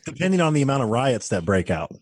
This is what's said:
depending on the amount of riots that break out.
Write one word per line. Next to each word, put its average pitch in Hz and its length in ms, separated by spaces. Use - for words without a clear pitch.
depending 180 340
on 160 140
the 147 80
amount 139 220
of 110 60
riots 120 400
that 92 140
break 92 260
out. 78 220